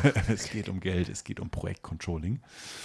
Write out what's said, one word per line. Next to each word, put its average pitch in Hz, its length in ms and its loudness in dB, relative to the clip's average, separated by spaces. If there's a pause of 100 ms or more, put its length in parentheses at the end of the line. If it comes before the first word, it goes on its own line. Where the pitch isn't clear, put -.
(280)
<laughs> 110 60 4
Es - 160 -2
geht 107 200 -4
um 95 100 -2
Geld, 90 300 2
es - 140 -10
geht - 160 -6
um - 100 -6
Projektcontrolling. 85 920 -4 (460)